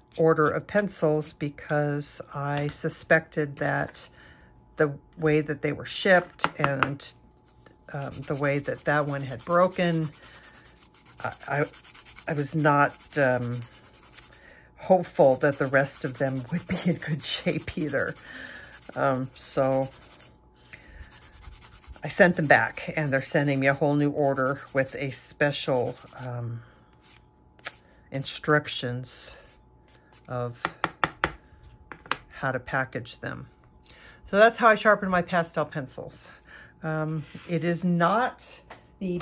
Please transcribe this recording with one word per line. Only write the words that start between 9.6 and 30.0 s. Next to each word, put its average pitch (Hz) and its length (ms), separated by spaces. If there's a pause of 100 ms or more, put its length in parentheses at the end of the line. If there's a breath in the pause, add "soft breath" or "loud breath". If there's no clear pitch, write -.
I, 110 100 (140)
I, 143 180 (600)
I 170 60
was 143 220
not, 147 600
um, 123 420 (1160 loud breath)
hopeful 175 600
that 147 200
the 143 100
rest 139 380
of 135 140
them 131 320
would 170 160
be 180 180
in 175 120
good 151 260
shape - 540
either. 143 360 (840 loud breath)
Um, 131 380
so 135 560 (2250 loud breath)
I 151 40
sent 180 280
them 165 100
back, 127 500
and 151 140
they're 131 120
sending 143 380
me 135 80
a 139 60
whole 143 220
new 147 160
order 139 500 (120)
with 135 220
a 139 160
special, 127 840 (300)
um, 120 360 (1500 loud breath)
instructions 139 1200 (920 loud breath)